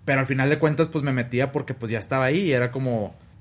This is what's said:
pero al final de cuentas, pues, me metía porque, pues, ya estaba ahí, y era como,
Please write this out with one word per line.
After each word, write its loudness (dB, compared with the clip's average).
pero 2
al 0
final 2
de 2
cuentas, 2
pues, -4
me 0
metía 0
porque, -4
pues, -6
ya -2
estaba 0
ahí, 2
y 2
era 2
como, -2